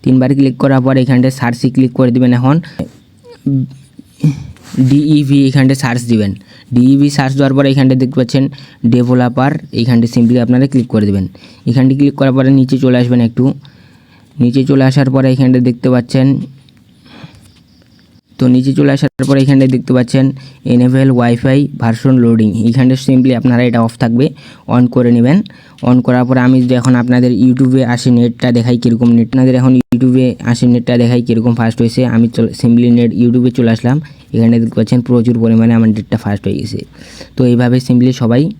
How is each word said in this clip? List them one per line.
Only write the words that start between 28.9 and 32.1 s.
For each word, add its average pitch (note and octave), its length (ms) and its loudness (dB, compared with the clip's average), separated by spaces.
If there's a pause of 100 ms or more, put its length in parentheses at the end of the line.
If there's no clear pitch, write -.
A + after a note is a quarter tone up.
নেট, A2+ 120 0
আপনাদের C3 300 2
এখন C3 220 2
YouTube-এ B2+ 460 0 (240)
আসে A#2+ 220 -2
নেটটা B2 280 -2
দেখাই A#2+ 260 0
কীরকম A#2 320 -2
ফাস্ট A2+ 220 -2
হয়েছে। A#2 200 -2 (140)